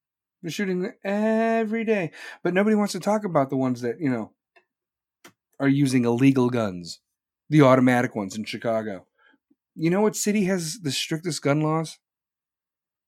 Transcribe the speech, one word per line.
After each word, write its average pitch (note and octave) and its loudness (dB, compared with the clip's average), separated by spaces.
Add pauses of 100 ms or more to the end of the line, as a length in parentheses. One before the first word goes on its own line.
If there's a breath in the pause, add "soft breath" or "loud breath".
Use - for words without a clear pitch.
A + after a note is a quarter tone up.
(420)
There's E3 -8
shooting F#3 -4 (100)
every A3 0
day. G#3 -2 (320 loud breath)
But F3 0
nobody G#3 2
wants G#3 0
to F#3 -6
talk G#3 -2
about D3+ 0
the C#3 -4
ones B2+ -2
that, A#2+ -4
you D3 -2
know, A2+ -4 (1300)
are C#3 2
using C3+ 2
illegal B2 4
guns. F#2 -4 (500)
The D3 6
automatic B2+ 4
ones G2+ -8
in G#2+ -8
Chicago. A2 -6 (680 soft breath)
You E3 0
know F#3+ 0
what G#3+ 0
city G#3 0
has F3+ -4
the C#3+ -4
strictest D#3+ -6
gun D3 0
laws? D#3 -4 (1120)